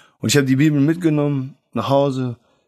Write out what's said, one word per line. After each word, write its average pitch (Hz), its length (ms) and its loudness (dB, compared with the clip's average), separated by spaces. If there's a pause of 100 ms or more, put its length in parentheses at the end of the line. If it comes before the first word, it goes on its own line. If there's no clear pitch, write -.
(200)
Und 113 100 -4
ich 143 80 2
habe 139 80 2
die 131 100 2
Bibel 147 240 2
mitgenommen 147 760 -2 (180)
nach 113 160 -4
Hause. 131 480 0 (300)